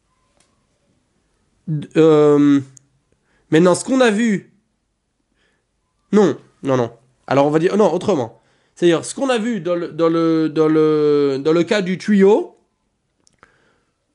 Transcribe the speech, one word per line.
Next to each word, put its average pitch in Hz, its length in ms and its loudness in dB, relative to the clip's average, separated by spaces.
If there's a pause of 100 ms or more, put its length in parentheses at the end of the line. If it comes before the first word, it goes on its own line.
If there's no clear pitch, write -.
(1700)
d-, 147 300 -8
euh, 147 640 4 (880)
maintenant, 175 240 2
ce 175 100 -6
qu'on 262 160 -2
a 240 100 2
vu, 208 420 -4 (1600)
non, 190 240 2 (260)
non, 135 140 -2
non. 117 160 -2 (340)
Alors, 139 200 0
on 151 40 -2
va 151 80 0
dire, 180 180 -2
non, 202 160 2
autrement. 170 480 -4 (360)
C'est-à-dire, 165 280 0
ce - 100 -14
qu'on 262 160 -4
a 247 80 -2
vu 220 220 -6
dans 175 140 -6
le, 170 140 -6
dans 156 200 -2
le, 165 400 0
dans 156 200 0
le, 151 760 0
dans 156 100 0
le 170 120 2
cas 208 180 -2
du 180 160 -6
tuyau, 208 580 2 (1600)